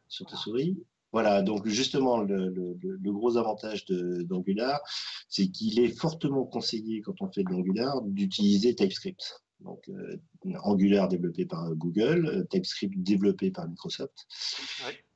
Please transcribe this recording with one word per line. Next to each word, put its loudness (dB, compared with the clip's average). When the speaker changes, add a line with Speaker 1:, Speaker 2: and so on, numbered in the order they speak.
Speaker 1:
sur -12
ta -14
Speaker 2:
Voilà. -8
Speaker 1:
souris. -2
Voilà, 4
donc 0
justement, 2
le, 0
le, -6
le, -6
le -2
gros 2
avantage -4
de, -2
d'Angular, 0
c'est 2
qu'il 0
est 6
fortement 0
conseillé, -4
quand -8
on -6
fait 0
de -2
l'Angular, 0
d'utiliser 4
TypeScript. -2
Donc, -16
euh, -10
Angular 6
développé -2
par -4
Google, 2
euh, 0
TypeScript -2
développé 2
par -6
Microsoft. -10
Speaker 2:
Ouais. -8